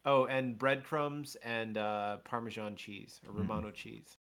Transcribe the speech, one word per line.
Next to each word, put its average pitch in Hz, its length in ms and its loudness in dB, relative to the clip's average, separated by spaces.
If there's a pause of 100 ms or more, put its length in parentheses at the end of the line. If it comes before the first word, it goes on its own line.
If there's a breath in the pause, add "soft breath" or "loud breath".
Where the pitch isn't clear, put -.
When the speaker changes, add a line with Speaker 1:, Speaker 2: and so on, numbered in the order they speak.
Speaker 1:
Oh, 139 200 8
and 127 320 0
breadcrumbs 143 800 0
and, 113 400 -2
uh, 104 460 0
Parmesan 110 520 -4
cheese - 500 -14
or 101 80 -12
Speaker 2:
Mm-mm. 104 60 -4
Speaker 1:
Romano 107 320 -2
cheese. - 540 -14